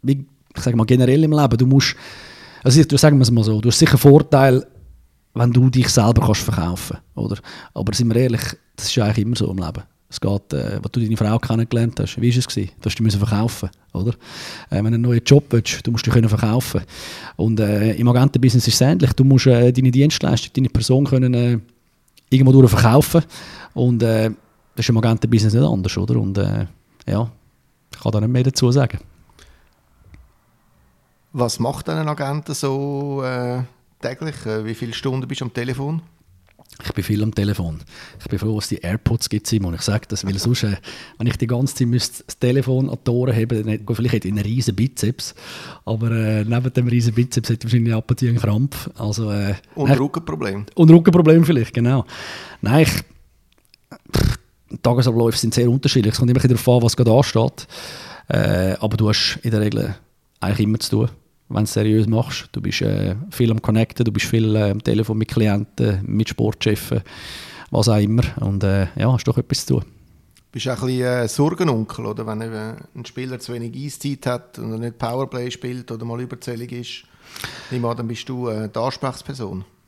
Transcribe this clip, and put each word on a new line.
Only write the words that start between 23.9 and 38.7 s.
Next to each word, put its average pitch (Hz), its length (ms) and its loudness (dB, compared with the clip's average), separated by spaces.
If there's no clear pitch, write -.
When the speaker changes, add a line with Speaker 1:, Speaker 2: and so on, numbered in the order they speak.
Speaker 1:
äh, 110 260 2
das 117 80 -4
ist - 40 -2
im 113 100 4
Agentenbusiness 110 560 2
nicht 123 100 4
anders, 95 340 -2
oder? 113 220 -2
Und, 98 180 -4
äh, 98 280 -2
ja, 107 200 -2
Ich - 60 -20
kann 113 120 -4
da 104 80 0
nicht 113 100 0
mehr 127 120 0
dazu 127 300 2
sagen. 127 260 0
Speaker 2:
Was - 260 -2
macht - 300 -4
denn 160 100 -4
ein 156 100 -2
Agent 147 460 -6
so, 139 720 -4
äh, 127 380 -4
täglich? 139 460 -10
Äh, 110 180 -6
wie 110 100 -8
viele 117 180 -10
Stunden 131 340 -6
bist 135 140 -10
du 131 60 -8
am 117 80 -10
Telefon? 135 480 -6
Speaker 1:
Ich - 80 -8
bin 98 120 -4
viel 107 180 -2
am 107 120 -2
Telefon. 92 460 -4
Ich - 80 -16
bin 101 100 -6
froh, 107 180 -4
dass 104 80 -6
es - 60 -12